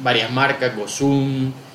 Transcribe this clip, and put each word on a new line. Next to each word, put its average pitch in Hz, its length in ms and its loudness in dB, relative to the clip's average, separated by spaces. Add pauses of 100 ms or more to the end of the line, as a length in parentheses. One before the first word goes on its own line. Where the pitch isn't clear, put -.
varias 120 300 0
marcas, 131 440 0
Gosum, 135 760 0 (240)